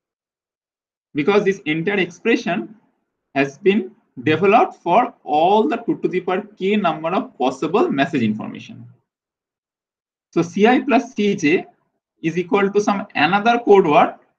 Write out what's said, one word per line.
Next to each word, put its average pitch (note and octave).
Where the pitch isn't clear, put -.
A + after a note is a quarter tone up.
because F3+
this F#3+
entire E3
expression G3
has C#3
been -
developed G3
for G#3+
all F#3+
the A#3+
two -
to -
the F3
power F#3
k G3
number D#3+
of -
possible D#3+
message C#3
information. G#2+
So E3+
C G3
I B3+
plus -
C G#3
J -
is D#3+
equal G3
to G#3
some G3+
another G#3
code G3
word D#3